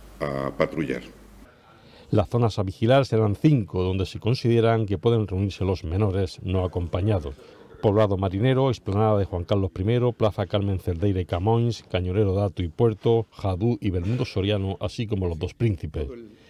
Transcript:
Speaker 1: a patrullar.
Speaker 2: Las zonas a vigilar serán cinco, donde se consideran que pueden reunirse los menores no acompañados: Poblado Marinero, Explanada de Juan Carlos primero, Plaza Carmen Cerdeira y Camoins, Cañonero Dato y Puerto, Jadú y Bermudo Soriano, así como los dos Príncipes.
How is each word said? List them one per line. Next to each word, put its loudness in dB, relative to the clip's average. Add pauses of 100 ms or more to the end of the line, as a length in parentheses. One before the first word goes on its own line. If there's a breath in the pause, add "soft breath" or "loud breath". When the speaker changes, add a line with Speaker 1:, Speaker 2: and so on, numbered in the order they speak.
(200)
Speaker 1:
a -6
patrullar. -2 (1080 loud breath)
Speaker 2:
Las 2
zonas 0
a 0
vigilar 2
serán 2
cinco, 2
donde 0
se -12
consideran 2
que 0
pueden 2
reunirse -2
los 0
menores -2
no 0
acompañados: -2 (480 loud breath)
Poblado 4
Marinero, 2
Explanada 0
de 2
Juan -4
Carlos 0
primero, 0
Plaza 0
Carmen -2
Cerdeira 0
y -4
Camoins, 0
Cañonero 0
Dato -2
y -2
Puerto, 2
Jadú -2
y 0
Bermudo -2
Soriano, -2
así -6
como -2
los -4
dos -6
Príncipes. -4 (420 loud breath)